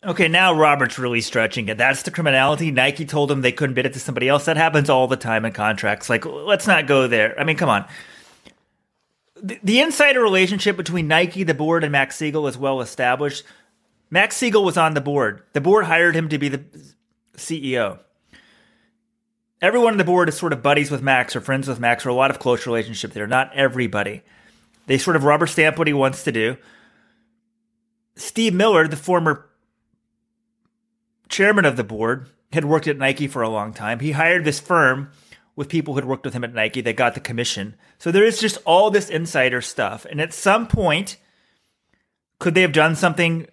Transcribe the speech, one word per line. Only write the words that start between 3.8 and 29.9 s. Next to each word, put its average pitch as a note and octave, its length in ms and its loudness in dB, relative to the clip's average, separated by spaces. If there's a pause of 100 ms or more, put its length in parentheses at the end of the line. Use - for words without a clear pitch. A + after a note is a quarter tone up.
it C3 60 -4
to C3 80 -12
somebody B2 280 -4
else. C#3+ 180 2
That D#3+ 100 0
happens D#3 340 2
all C3 160 4
the B2+ 100 0
time A2+ 280 -2
in A2+ 80 -4
contracts. G#2+ 580 -2
Like, A2 160 0
let's E3 400 -2
not D#3+ 220 2
go C3+ 180 4
there. A#2 320 0
I C#3+ 60 -2
mean, D#3 120 -2
come D#3 120 -2
on. G2+ 180 0 (1500)
The, G#3+ 220 -10
the G#3+ 180 2
insider C#4+ 400 4
relationship F#3+ 560 2
between E3+ 300 -4
Nike, F3 380 2
the D#3+ 100 0
board, D#3+ 300 0
and D3 80 -4
Max C3+ 240 0
Siegel D3+ 320 -4
is A#2+ 100 -8
well C3+ 220 -2
established. C3 640 -2 (680)
Max G3 260 0
Siegel G#3+ 280 2
was F3+ 120 0
on D#3+ 180 2
the D3 60 0
board. C3 520 -2
The D3 80 -2
board F#3 240 4
hired E3 320 2
him D#3+ 140 -2
to D3+ 80 -4
be C#3+ 100 -2
the C#3 160 -8 (720)
C C#3 360 -8
E B2+ 60 -2
O. G2 220 -4 (1600)
Everyone A3+ 320 4
on G#3 60 -2
the F#3 60 4
board F3+ 240 2
is D3+ 80 -6
sort E3 160 -2
of B2 120 -8
buddies C#3+ 260 2
with C#3 100 -4
Max B2+ 360 0
or B2 40 -4
friends C3+ 280 -4
with B2 100 -6
Max A#2+ 260 0
or C3+ 40 -4
a B2 60 0
lot C3+ 180 2
of C3+ 80 -8
close B2 260 -2
relationship A2+ 460 -6
there. G#2 160 -8
Not C3 260 -2
everybody. A2+ 680 -2 (680)
They - 100 4
sort F3 160 0
of D3+ 80 2
rubber D3 240 4
stamp D#3 320 2
what E3 80 0
he D3+ 60 0
wants C3+ 320 0
to D3 80 -2
do. A2+ 240 -2 (1600)
Steve A3 360 -2
Miller, F3+ 360 4
the D3+ 80 -6
former E3 520 -2 (1800)